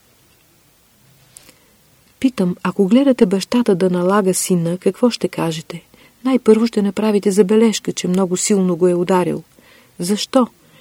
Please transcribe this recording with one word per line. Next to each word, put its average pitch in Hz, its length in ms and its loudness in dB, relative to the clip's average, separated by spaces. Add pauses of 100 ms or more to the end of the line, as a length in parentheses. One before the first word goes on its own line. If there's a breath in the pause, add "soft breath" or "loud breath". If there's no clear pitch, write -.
(2250 soft breath)
Питам, 185 420 -4
ако 185 240 -2
гледате 247 400 2
бащата 196 480 0
да 185 160 0
налага 185 440 0
сина, 175 440 -2
какво 214 320 0
ще - 180 -4
кажете? 165 540 -8 (420 soft breath)
Най-първо 240 420 2
ще 220 160 -2
направите 208 480 0
забележка, 208 640 2
че - 160 -6
много 180 280 0
силно 185 400 0
го 180 120 2
е 180 60 2
ударил. 175 480 0 (560 soft breath)
Защо? 208 480 -2 (340 soft breath)